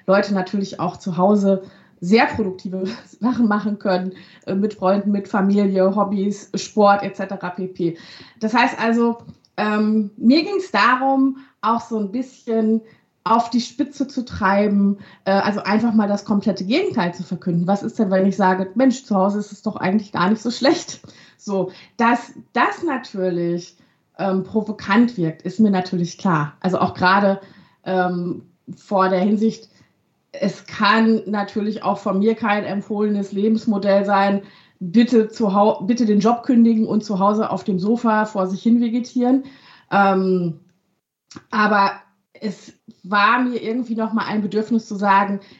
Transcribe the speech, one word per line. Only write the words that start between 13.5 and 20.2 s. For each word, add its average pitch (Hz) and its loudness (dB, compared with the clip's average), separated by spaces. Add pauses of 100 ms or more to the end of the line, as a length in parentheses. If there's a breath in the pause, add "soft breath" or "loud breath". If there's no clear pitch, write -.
Spitze - -6
zu 254 -8
treiben, 202 0 (260 loud breath)
äh, 190 0
also 196 0
einfach 220 0
mal 214 2
das 202 -4
komplette 202 -2
Gegenteil 220 -2
zu 185 -12
verkünden. 175 -4
Was 196 0
ist - -8
denn, 196 0
wenn 190 2
ich 190 0
sage, 185 0
"Mensch, 254 2
zu 208 -2
Hause 202 0
ist 208 -10
es - -20
doch 202 -6
eigentlich 208 -2
gar 175 0